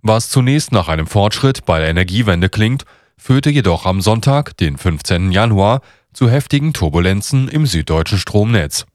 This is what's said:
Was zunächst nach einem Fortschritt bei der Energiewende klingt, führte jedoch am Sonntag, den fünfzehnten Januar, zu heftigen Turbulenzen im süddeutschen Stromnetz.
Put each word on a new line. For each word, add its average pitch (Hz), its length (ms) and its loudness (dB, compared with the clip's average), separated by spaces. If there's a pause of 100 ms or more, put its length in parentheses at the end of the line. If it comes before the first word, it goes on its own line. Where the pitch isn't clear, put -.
Was 110 300 0
zunächst 135 400 0
nach 90 160 0
einem 80 180 -2
Fortschritt 107 600 0
bei 82 120 2
der 80 120 0
Energiewende 92 600 0
klingt, 113 360 -2 (340)
führte 139 320 0
jedoch 104 340 0
am 92 160 0
Sonntag, 113 560 0
den 73 220 -2
fünfzehnten 92 520 -2
Januar, 104 500 2 (300)
zu - 160 0
heftigen 143 460 0
Turbulenzen 95 760 0
im 151 180 0
süddeutschen 80 500 -2
Stromnetz. 104 760 -2